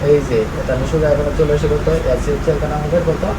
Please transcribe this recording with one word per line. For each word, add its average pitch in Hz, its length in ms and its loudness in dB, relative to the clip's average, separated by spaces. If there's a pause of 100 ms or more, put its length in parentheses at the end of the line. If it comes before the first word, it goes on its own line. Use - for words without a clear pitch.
(120)
এই 147 160 4
যে, 123 120 0
এটা 147 320 -4
আমি 131 200 -2
সোজা 156 180 2
এখানে 143 280 2
চলে 151 140 2
এসে 151 200 2
কত? 147 160 0
এসি 135 420 0
হচ্ছে 143 200 0
এখানে 151 240 -2
আমাদের 151 320 0
কত? 160 180 -2 (140)